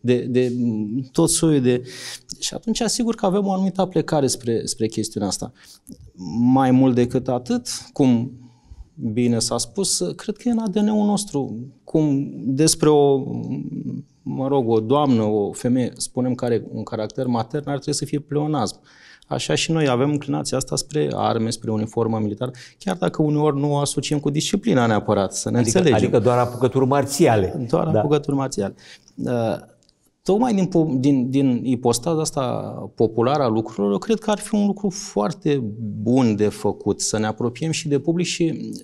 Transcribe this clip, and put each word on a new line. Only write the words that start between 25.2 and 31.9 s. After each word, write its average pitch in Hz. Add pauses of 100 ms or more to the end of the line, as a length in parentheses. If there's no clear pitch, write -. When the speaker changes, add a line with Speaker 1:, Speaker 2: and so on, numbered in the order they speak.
Speaker 1:
să -
ne 113
Speaker 2:
Adică, 113
Speaker 1:
înțelegem. 117
Speaker 2:
adică 120
doar 120
apucături 123
marțiale. 127
Speaker 1:
Doar 160
Speaker 2:
Da. 110
Speaker 1:
apucături 143
marțiale. 127 (400)
Uh, 123 (880)
tocmai 220
din 190
po-, 165 (120)
din, 131
din 131
ipostaza 123